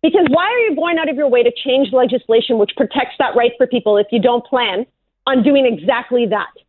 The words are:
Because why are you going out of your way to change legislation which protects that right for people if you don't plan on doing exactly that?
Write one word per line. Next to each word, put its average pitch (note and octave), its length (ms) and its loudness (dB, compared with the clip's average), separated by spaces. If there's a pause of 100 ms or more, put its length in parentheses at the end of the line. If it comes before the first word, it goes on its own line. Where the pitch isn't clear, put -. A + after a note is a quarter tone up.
Because E4+ 260 2
why D#4 160 2
are A#4+ 160 -2
you G#4+ 160 0
going E4 220 -2
out D#4+ 100 -4
of D4 80 -4
your C#4 140 -2
way A#3+ 120 2
to A#3+ 100 2
change B3+ 420 -2
legislation A#3 640 0
which G#3 180 0
protects - 420 -4
that - 160 -2
right A#3+ 220 2
for B3+ 100 2
people A3+ 300 0
if G#3 160 2
you A3+ 80 0
don't A#3+ 240 0
plan A#3 420 -4 (400)
on C4 160 0
doing C#4 240 4
exactly A#3+ 600 -2
that? G3+ 260 -4 (180)